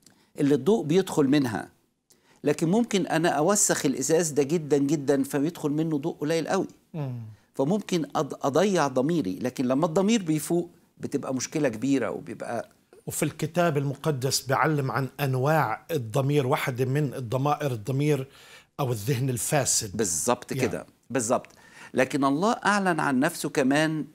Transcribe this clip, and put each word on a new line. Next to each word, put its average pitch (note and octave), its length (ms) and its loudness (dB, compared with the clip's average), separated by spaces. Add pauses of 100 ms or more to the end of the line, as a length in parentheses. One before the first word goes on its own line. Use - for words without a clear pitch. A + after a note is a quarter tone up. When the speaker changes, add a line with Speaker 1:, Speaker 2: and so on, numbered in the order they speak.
(400)
Speaker 1:
اللي C#3+ 160 4
الضوء D#3+ 300 2
بيدخل D#3 420 2
منها. C3 420 0 (720)
لكن D3 260 0
ممكن G#3 380 2
أنا D#3+ 220 2
أوسخ D#3 560 2
الإزاز D#3 440 0
ده C#3+ 140 2
جدًا D3 340 0
جدًا C#3 460 2
فبيدخل D3 460 -2
منه D#3 280 0
ضوء D3 220 -4
قليل D#3+ 280 -2
قوي. F#3 200 0 (260)
Speaker 2:
مم. C3 280 -6 (340)
Speaker 1:
فممكن F3 500 0
أض-، - 400 -4
أضيع D#3+ 420 4
ضميري، C3 540 0
لكن B2 240 -2
لما C3+ 200 2
الضمير G3 380 2
بيفوق E3+ 460 0 (280)
بتبقى C3 380 -4
مشكلة C#3+ 340 -2
كبيرة A#2 400 0
وبيبقى - 600 -8 (360)
Speaker 2:
وفي - 180 -4
الكتاب D#3+ 540 0
المقدس C#3 640 -2
بيعلم C3+ 500 0
عن C3 160 -2 (120)
أنواع C3 720 0
الضمير، C3+ 560 0
واحدة C3 380 0
من C3+ 280 0
الضمائر C3+ 580 -2
الضمير C3+ 560 -2 (520)
أو B2+ 120 -2
الذهن A#2+ 380 -2
الفاسد. A#2 680 -2
Speaker 1:
بالظبط - 540 -2
Speaker 2:
يا. C#3 100 -4
Speaker 1:
كده، F2 240 -2 (240)
بالظبط. A#2 380 0 (460)
لكن C3 300 2
الله D3 280 2
أعلن F#3+ 480 0
عن C#3+ 200 0
نفسه D#3 300 0
كمان D3+ 640 2